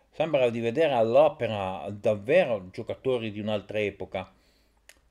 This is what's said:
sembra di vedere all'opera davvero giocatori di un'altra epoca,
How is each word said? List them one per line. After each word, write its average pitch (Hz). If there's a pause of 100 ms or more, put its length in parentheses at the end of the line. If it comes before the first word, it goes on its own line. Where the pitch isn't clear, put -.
(120)
sembra 147
di 117
vedere 135
all'opera 110
davvero 107
giocatori 113
di 107
un'altra 107
epoca, 98 (800)